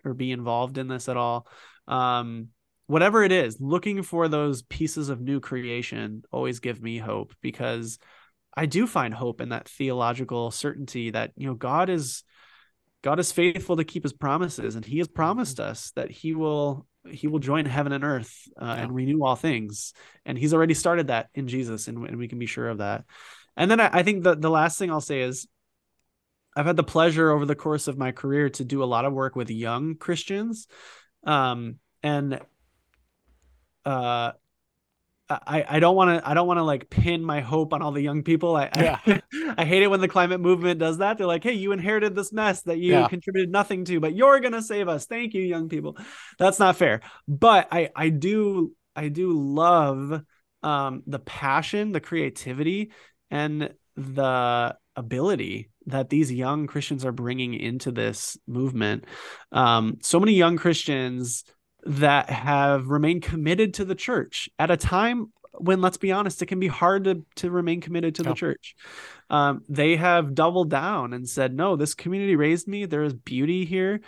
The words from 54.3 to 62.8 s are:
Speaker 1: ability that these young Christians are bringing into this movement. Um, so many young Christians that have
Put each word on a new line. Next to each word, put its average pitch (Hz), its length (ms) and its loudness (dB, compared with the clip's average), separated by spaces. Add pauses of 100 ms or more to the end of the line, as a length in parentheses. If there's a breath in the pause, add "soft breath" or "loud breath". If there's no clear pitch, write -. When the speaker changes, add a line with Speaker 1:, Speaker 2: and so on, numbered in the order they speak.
Speaker 1:
ability 117 760 -4 (140)
that 135 240 -4
these 143 220 2
young 135 360 -2
Christians 143 380 -6
are 127 60 0
bringing 123 420 -4
into 123 380 -4
this 110 540 -4
movement. 113 600 -2 (460 loud breath)
Um, 113 500 4
so - 180 2
many 208 140 6
young 170 240 6
Christians 127 840 -2 (420)
that 143 440 4
have 139 580 2